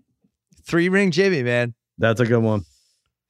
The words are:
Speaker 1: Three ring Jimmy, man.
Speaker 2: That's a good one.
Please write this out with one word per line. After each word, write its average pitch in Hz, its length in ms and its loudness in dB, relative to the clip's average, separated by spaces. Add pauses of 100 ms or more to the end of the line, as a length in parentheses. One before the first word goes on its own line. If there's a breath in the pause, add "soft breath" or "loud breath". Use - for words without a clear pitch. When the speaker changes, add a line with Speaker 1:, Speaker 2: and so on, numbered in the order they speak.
(640)
Speaker 1:
Three 170 240 0
ring 196 220 2
Jimmy, 170 320 0
man. 120 300 -2 (240)
Speaker 2:
That's 113 220 0
a 123 60 2
good 117 160 2
one. 107 240 -2 (640)